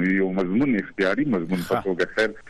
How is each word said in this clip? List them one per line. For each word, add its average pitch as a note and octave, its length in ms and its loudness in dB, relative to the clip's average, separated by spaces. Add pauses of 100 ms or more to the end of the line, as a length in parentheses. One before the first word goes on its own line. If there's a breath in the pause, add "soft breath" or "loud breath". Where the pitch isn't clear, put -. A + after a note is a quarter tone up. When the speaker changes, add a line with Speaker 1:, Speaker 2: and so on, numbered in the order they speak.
Speaker 1:
یو F#2+ 280 2
مضمون، G2 440 2
اختیاري G2 500 0
مضمون F#2 340 0 (100)
په F#2+ 60 2
Speaker 2:
ښه. - 80 -2
Speaker 1:
توګه، F2+ 220 0 (100)
خیر، A2 140 2 (200 loud breath)